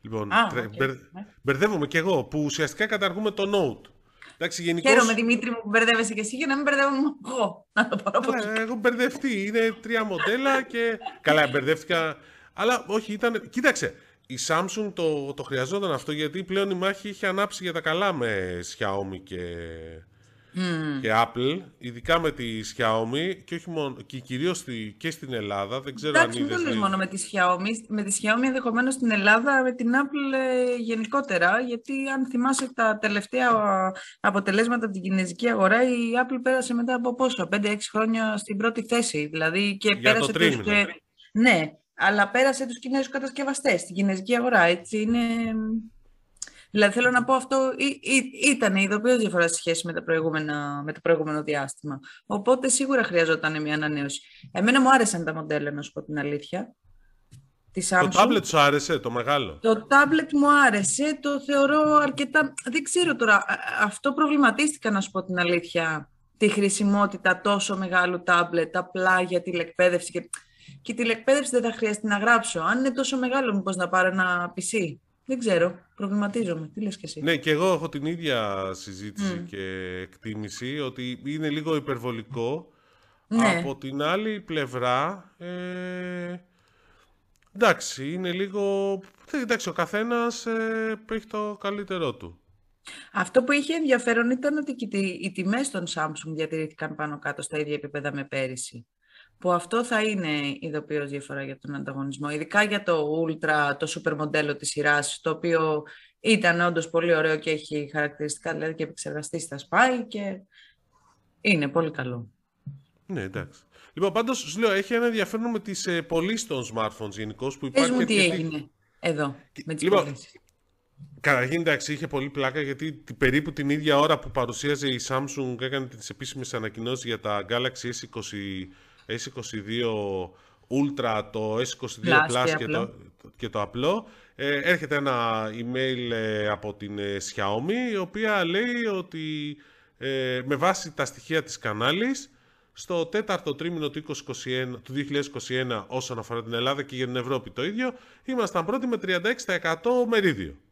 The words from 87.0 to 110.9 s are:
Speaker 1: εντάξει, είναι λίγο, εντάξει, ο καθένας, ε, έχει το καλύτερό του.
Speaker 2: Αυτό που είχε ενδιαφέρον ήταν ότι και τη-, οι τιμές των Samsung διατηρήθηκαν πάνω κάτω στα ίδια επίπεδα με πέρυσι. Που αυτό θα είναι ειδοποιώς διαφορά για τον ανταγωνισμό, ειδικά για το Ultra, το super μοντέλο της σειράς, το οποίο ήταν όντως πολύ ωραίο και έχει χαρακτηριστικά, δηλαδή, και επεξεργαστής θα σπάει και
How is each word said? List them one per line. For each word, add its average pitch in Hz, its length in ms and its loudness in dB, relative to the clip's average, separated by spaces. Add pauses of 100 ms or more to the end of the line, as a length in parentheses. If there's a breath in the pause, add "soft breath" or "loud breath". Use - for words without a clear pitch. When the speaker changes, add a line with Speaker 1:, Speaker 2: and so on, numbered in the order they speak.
Speaker 1:
εντάξει, 160 600 0
είναι 180 200 -4
λίγο, 196 680 -2 (320)
εντάξει, 233 360 -2
ο 170 40 -6
καθένας, 233 720 -2
ε, 220 540 -4 (100)
έχει 220 160 -6
το 214 340 -6
καλύτερό 190 540 -4
του. 87 240 -16 (720 loud breath)
Speaker 2:
Αυτό 202 300 2
που 254 100 2
είχε 285 220 0
ενδιαφέρον 240 560 2
ήταν 269 260 0
ότι 294 180 -4
και 233 120 -6
τη-, 196 200 0
οι 190 260 -6
τιμές 196 380 -2
των 180 140 -4 (100)
Samsung 156 400 -4
διατηρήθηκαν 156 600 -6
πάνω 151 240 -6
κάτω 147 240 -6
στα 151 160 -6
ίδια 151 160 -2
επίπεδα 143 400 -6
με 139 100 -6
πέρυσι. 127 640 -8 (520 soft breath)
Που 180 140 2
αυτό 175 320 0
θα 233 180 0
είναι 151 580 -2
ειδοποιώς 151 500 -6
διαφορά 139 320 -8
για 135 160 -10
τον 143 160 -10
ανταγωνισμό, 139 560 -6
ειδικά 156 320 0
για 202 200 0
το 160 460 0
Ultra, 151 500 0
το 156 180 -4
super 151 200 -2
μοντέλο 147 400 0
της 147 120 -8
σειράς, 147 540 0
το 165 80 0
οποίο 160 520 0 (380 loud breath)
ήταν 185 400 4
όντως 165 300 2
πολύ 170 240 4
ωραίο 156 240 2
και 156 120 -4
έχει 151 420 -4
χαρακτηριστικά, 147 600 -4
δηλαδή, 156 220 -4
και 160 80 -4
επεξεργαστής 156 640 -8
θα 139 140 -10
σπάει 233 480 2
και 196 340 -8 (1000 soft breath)